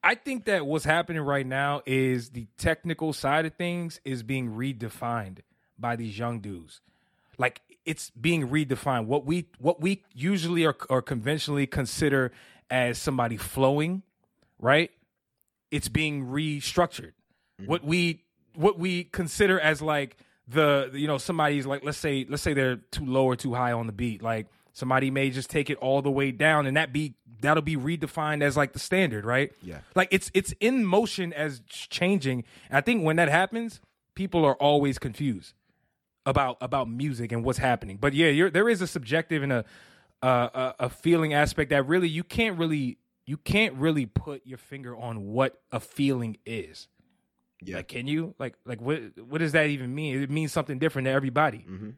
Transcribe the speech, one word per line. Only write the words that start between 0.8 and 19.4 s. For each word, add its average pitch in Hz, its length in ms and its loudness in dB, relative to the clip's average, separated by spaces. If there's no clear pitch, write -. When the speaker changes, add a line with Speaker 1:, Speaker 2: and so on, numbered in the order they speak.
Speaker 1:
happening 160 380 0
right 139 260 0
now 143 380 -2
is 131 460 0
the 117 160 -12
technical 160 560 -2
side 151 320 0
of 160 100 -8
things 175 480 -6
is 127 200 -6
being 127 280 -4
redefined 113 880 -6
by 120 160 -2
these 110 240 -8
young 117 220 -4
dudes. 92 400 -12
Like, - 240 -2
it's - 260 -6
being 147 360 0
redefined. 131 600 0
What 135 180 0
we, 165 220 0
what 156 220 2
we 190 220 0
usually 170 520 0
are, 147 100 2
are 131 120 4
conventionally 143 680 -2
consider 135 640 0
as 123 280 2
somebody 123 380 0
flowing, 147 680 0
right? 147 320 4
It's 143 180 -4
being 147 380 -2
restructured. 147 840 -2
Speaker 2:
Mm-hmm. 98 60 -14
Speaker 1:
What 160 180 -2
we, 165 400 0
what 175 220 2
we 175 280 -2
consider 185 540 2